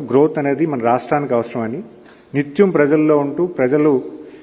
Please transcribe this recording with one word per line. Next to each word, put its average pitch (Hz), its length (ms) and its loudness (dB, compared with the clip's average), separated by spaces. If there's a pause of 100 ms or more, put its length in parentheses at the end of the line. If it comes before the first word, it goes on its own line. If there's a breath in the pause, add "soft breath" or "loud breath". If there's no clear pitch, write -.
(120)
గ్రోత్ 151 300 4
అనేది 139 320 -2
మన 123 60 -4 (120)
రాష్ట్రానికి 131 460 -2
అవసరమని, 117 440 -6 (560 loud breath)
నిత్యం 147 400 2
ప్రజల్లో 151 380 4 (100)
ఉంటూ 139 180 -4 (160)
ప్రజలు 147 320 2 (520 loud breath)